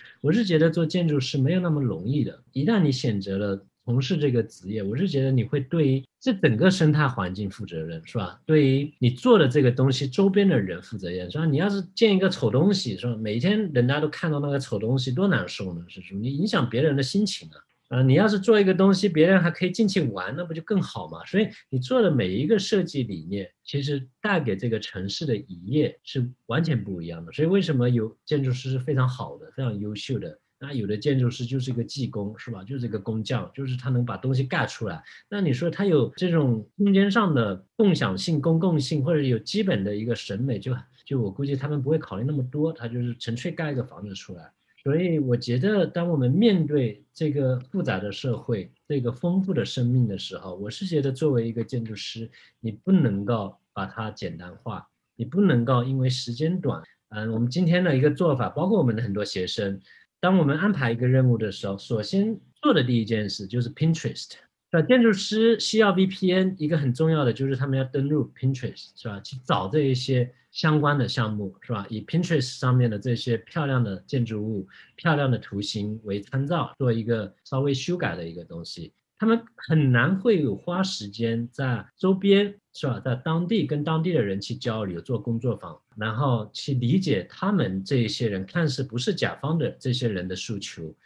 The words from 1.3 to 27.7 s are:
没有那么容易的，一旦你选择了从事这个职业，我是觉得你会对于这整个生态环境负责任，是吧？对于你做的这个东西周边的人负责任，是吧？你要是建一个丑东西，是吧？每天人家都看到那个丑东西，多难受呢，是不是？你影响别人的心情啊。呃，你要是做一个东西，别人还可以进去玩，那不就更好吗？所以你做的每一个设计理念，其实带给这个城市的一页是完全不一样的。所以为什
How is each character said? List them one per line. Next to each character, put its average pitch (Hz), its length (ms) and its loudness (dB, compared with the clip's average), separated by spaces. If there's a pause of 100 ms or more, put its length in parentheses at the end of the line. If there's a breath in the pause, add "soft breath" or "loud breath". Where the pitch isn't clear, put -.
没 139 160 2
有 185 80 2
那 180 80 -2
么 147 140 2
容 95 240 -2
易 131 180 0
的， - 180 -10 (100)
一 139 120 -2
旦 208 160 2
你 151 100 4
选 117 300 -2
择 98 160 -4
了 98 300 -4 (180)
从 123 160 0
事 170 160 -2
这 143 160 2
个 117 100 2
职 - 280 -10
业， 107 120 -4
我 101 140 -4
是 180 100 0
觉 139 160 0
得 135 80 2
你 123 140 2
会 139 160 -2
对 151 260 0
于 131 160 2 (160)
这 262 140 0
整 143 240 4
个 180 140 6
生 160 200 4
态 147 160 4
环 95 280 -2
境 98 160 -4
负 98 160 -12
责 82 160 -8
任， 82 240 -8
是 - 100 -10
吧？ 95 300 -6
对 156 200 6
于 135 320 2
你 123 120 4
做 214 280 4
的 151 80 6
这 127 140 4
个 127 100 6
东 131 220 2
西 135 160 -2
周 196 220 4
边 196 180 4
的 143 100 4
人 92 220 -4
负 - 160 -14
责 90 140 -8
任， 90 200 -6
是 - 60 -8
吧？ 160 80 0
你 147 140 2
要 190 100 2
是 196 140 -2 (120)
建 214 220 4
一 - 20 4
个 185 120 4
丑 127 200 0
东 160 220 4
西， 117 240 -2
是 123 100 -6
吧？ 120 80 -2
每 110 240 -4
天 196 360 0
人 123 120 4
家 139 140 2
都 151 80 0
看 156 220 -4
到 147 100 0
那 147 80 -2
个 139 100 0
丑 120 200 -4
东 117 200 0
西， 127 140 -2
多 185 160 2
难 107 180 2
受 90 280 -8
呢， 85 120 -10
是 - 140 -18
不 90 60 -18
是？ 98 80 -16
你 117 200 -4
影 170 120 -2
响 185 220 0
别 120 120 0
人 143 160 2
的 139 60 0
心 196 240 0
情 180 240 -8
啊。 - 100 -20 (300)
呃， 123 120 2
你 131 100 6
要 190 160 6
是 208 100 2
做 214 220 4
一 202 40 6
个 185 100 4
东 190 180 6
西， 190 160 2
别 156 180 6
人 190 140 6
还 165 100 2
可 - 140 -4
以 180 60 0
进 214 180 2
去 185 220 2
玩， 98 260 -6
那 180 80 -6
不 165 80 -8
就 160 80 -6
更 196 220 0
好 85 260 -8
吗？ 82 160 -12
所 190 160 0
以 - 80 2 (220 loud breath)
你 131 80 -2
做 247 240 2
的 185 80 6
每 113 180 2
一 107 180 0
个 214 120 4
设 190 240 2
计 139 200 -4
理 87 280 -6
念， 98 200 -6 (140)
其 143 160 -4
实 139 260 -4 (140)
带 202 180 0
给 120 160 -2
这 107 140 -4
个 110 100 -2
城 98 300 -8
市 - 160 -8
的 127 100 0
一 90 340 -10
页 139 340 0
是 123 280 -4 (180)
完 135 140 0
全 135 220 0
不 95 160 -8
一 82 60 -8
样 85 180 -10
的。 82 80 -18
所 147 100 -2
以 160 60 2
为 196 140 4
什 156 120 -2